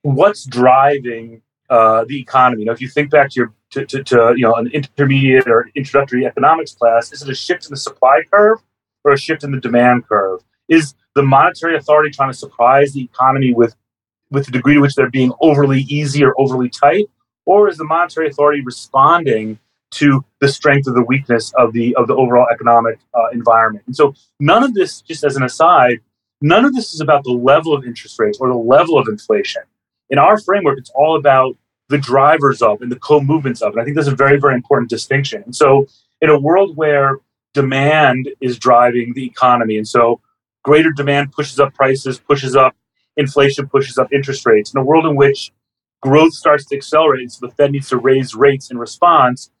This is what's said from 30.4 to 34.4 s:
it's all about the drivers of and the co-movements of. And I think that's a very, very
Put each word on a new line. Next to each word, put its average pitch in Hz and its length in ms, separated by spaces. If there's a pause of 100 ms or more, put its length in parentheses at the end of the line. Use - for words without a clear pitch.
it's 131 120
all 156 260
about 135 400 (320)
the 143 100
drivers 139 640
of 107 180
and 123 120
the 123 60
co-movements 143 600
of. 104 120
And 113 80
I 120 40
think 147 120
that's 147 120
a 139 60
very, 139 240
very 139 160